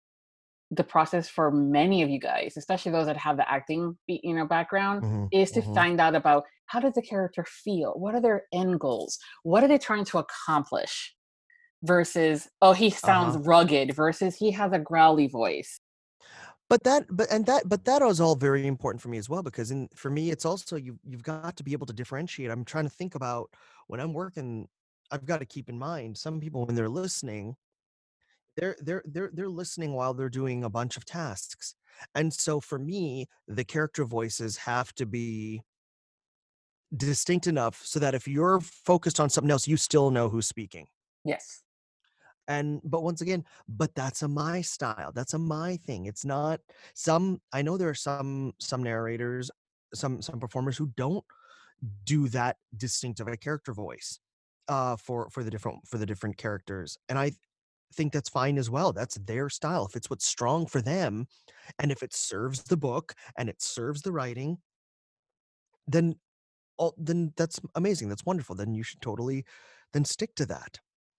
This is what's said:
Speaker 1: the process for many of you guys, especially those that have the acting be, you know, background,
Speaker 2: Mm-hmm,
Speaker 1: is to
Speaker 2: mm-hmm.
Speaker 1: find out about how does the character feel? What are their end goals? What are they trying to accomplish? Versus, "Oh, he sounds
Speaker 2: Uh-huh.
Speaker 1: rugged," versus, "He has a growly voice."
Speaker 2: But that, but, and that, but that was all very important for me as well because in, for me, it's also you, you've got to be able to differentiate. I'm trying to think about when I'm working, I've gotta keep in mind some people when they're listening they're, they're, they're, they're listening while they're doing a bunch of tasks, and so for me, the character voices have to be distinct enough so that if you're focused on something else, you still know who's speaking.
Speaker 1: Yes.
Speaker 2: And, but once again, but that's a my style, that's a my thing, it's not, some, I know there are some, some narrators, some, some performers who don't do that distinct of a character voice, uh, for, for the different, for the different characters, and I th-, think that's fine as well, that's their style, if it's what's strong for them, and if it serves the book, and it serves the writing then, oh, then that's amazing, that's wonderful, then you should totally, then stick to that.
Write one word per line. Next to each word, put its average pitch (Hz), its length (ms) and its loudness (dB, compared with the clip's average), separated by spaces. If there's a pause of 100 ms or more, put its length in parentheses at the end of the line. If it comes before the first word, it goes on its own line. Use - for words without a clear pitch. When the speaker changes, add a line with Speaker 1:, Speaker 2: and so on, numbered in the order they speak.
(720)
Speaker 1:
the 175 120 2
process 160 460 2
for 156 220 2
many 147 520 4
of 143 60 2
you 139 100 0
guys, - 380 -2
especially 180 340 -2
those 165 140 2
that 151 120 0
have 147 200 0
the 139 120 2
acting 165 480 -2 (100)
be, 175 160 -4
you 170 120 -2
know, 160 100 0
background, 196 580 0
Speaker 2:
Mm-hmm, 107 280 0
Speaker 1:
is 190 200 4
to 117 100 2
Speaker 2:
mm-hmm. 107 200 2
Speaker 1:
find 175 200 4
out 160 140 6
about 147 280 4 (220)
how 233 140 -4
does 254 140 2
the 233 80 2
character 185 440 -4
feel? 165 480 -4
What 202 220 -4
are 240 60 0
their 220 300 4
end 180 280 2
goals? 120 380 -2 (260)
What 190 200 6
are 277 40 10
they 285 100 8
trying 208 280 -2
to - 120 -2
accomplish? - 960 -2 (680)
Versus, 165 680 4 (120)
"Oh, 190 120 12
he 202 160 6
sounds 185 460 4
Speaker 2:
Uh-huh. - 20 0
Speaker 1:
rugged," 147 580 8
versus, 160 420 2
"He 208 140 4
has 196 220 0
a 180 60 4
growly 156 480 8
voice." 110 520 -2 (880)
Speaker 2:
But 240 140 6
that, 277 260 4
but, 185 220 0
and 214 140 2
that, 240 240 4
but 196 160 0
that 277 160 6
was 208 180 6
all 165 160 6
very 139 320 4
important 127 340 -2
for - 80 -12
me 117 80 -4
as 107 120 -8
well 175 120 -4
because 120 300 -6
in, 135 240 -4
for - 140 -8
me, 156 220 0
it's 151 140 -4
also 180 300 -2
you, 127 300 -10
you've 123 180 -12
got 156 340 -8
to 156 60 -14
be 139 80 -8
able 139 160 -4
to 123 60 -10
differentiate. 131 580 -8
I'm 117 140 -6
trying 156 180 -4
to 147 60 -4
think 180 260 -8
about 120 380 -6 (340)
when 117 140 -8
I'm 160 120 -6
working, 143 540 -8 (420)
I've 139 160 -8
gotta 156 200 -2
keep - 240 -14
in 120 100 -10
mind 131 380 -8
some 160 240 -8
people 147 240 -4
when 120 100 0
they're 113 140 0
listening 123 640 -6 (1040)
they're, 180 240 -4
they're, 165 240 -4
they're, 170 280 -6
they're 185 160 -6
listening 165 440 -6
while 131 200 0
they're 127 160 -4
doing 127 360 -2
a 113 40 -4
bunch 117 280 -4
of 123 80 -16
tasks, - 720 -10 (400)
and 156 180 0
so 151 260 -2
for 139 200 -6
me, 147 480 -6 (200)
the 107 180 -4
character 151 400 -2
voices 113 520 -4
have 120 380 -2
to 131 100 -6
be 110 560 -6 (1300)
distinct 147 520 0
enough 131 380 0
so - 140 -4
that 139 160 2
if 123 120 -6
you're 170 340 2
focused - 580 2
on 147 100 4
something 147 220 4
else, 139 160 2
you 151 100 4
still 139 340 4
know 120 180 4
who's 110 180 0
speaking. 92 400 -10 (360)
Speaker 1:
Yes. - 400 -8 (840)
Speaker 2:
And, 147 360 -2
but 165 200 -2
once 165 160 -2
again, 175 240 -2 (240)
but 110 260 -2
that's 131 300 -4
a 151 40 0
my 151 340 -2
style, 107 500 -6
that's 127 220 -6
a 156 60 -4
my 165 380 -4
thing, 104 280 -8
it's 107 180 -10
not, 147 380 -2 (320)
some, 175 480 0 (100)
I 135 100 -2
know 160 160 -2
there 180 120 -2
are 147 40 -2
some, 139 640 -6
some 127 240 -4
narrators, 117 680 -4 (420)
some, 131 280 -6
some - 180 -10
performers 127 380 -4
who 151 180 -4
don't 147 300 -4 (800)
do 143 240 2
that 123 280 0 (180)
distinct 117 440 -6
of 107 80 -8
a 117 100 -6
character 143 360 -8
voice, 90 460 -12 (500)
uh, 131 260 0
for, 117 340 -6
for 131 140 -8
the 110 80 -6
different, - 360 -8
for 117 100 -8
the 107 80 -4
different 101 320 -6
characters, 98 600 -8 (120)
and 131 100 -2
I 139 100 0
th-, 147 100 -8 (540)
think 151 200 -2
that's 147 160 -4
fine 139 280 0
as 123 120 -2
well, 160 240 0
that's 117 220 -8
their 113 340 -6
style, 151 360 -4
if 98 120 -10
it's - 120 -10
what's - 160 -6
strong 147 420 0
for 135 140 -2
them, 127 460 -2 (520)
and 143 120 0
if 131 120 -6
it 123 100 -10
serves 123 500 -6
the 180 140 0
book, 139 360 -4 (240)
and 120 120 -4
it - 120 -10
serves 143 420 -6
the 190 100 -4
writing 135 460 -6 (1300)
then, 165 280 2 (640)
oh, 165 180 0
then 165 400 -2
that's 165 220 -2 (160)
amazing, 170 340 0
that's - 160 -8
wonderful, 165 300 -4
then 104 180 -4
you 110 100 -4
should - 180 -14
totally, 123 440 -6 (480)
then 147 120 2
stick - 300 -6
to 139 100 -2
that. - 340 -10 (400)